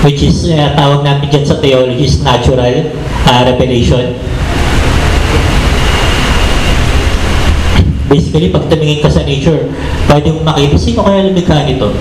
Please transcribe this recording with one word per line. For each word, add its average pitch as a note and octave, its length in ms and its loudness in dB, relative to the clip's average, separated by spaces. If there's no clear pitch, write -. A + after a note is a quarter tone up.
which C#3+ 160 2
is, D3 320 0
uh, D3 240 0
tawag C#3+ 240 2
namin C#3+ 320 -2
dyan C#3+ 160 0
sa - 160 0
theology, B2+ 400 0
is - 160 0
natural, B2+ 720 0
uh, B2+ 240 2
revelation. B2 720 0
Basically, D#3 400 0
pag - 160 -2
tumingin D3+ 400 0
ka - 0 -
sa - 160 0
nature, C#3+ 480 -2
pwede D3 240 2
mong D#3 80 -4
makita, D3 320 0
sino - 320 0
kaya G3 240 2
lumikha E3 320 0
nito? A2+ 380 -2